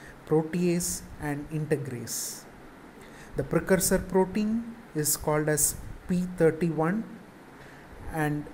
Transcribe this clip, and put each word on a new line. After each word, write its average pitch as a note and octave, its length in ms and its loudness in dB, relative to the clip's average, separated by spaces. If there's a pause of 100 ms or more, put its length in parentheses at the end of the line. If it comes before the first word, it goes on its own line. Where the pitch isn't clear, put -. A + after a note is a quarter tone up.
(280)
protease, E3+ 760 2 (200)
and D3 280 -2
integrase. C3+ 960 -4 (920)
The C#3+ 80 -2
precursor F3+ 540 2
protein G#3+ 760 0 (200)
is D3+ 200 2
called D3+ 320 2
as D3+ 300 2 (320)
P F3+ 180 2 (100)
thirty-one, D#3+ 680 4 (1040)
and D3 420 0